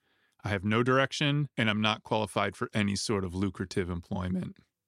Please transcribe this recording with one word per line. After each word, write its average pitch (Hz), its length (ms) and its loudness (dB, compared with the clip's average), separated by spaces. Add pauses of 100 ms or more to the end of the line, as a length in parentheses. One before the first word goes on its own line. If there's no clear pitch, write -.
(440)
I 98 60 -4
have 98 140 0
no 107 180 4
direction, 139 760 2
and 110 140 2
I'm 104 100 0
not 107 220 0
qualified 104 520 0
for 117 200 -4
any 101 220 2
sort 98 280 -2
of 90 100 -6
lucrative 95 540 -2
employment. 92 680 -4 (320)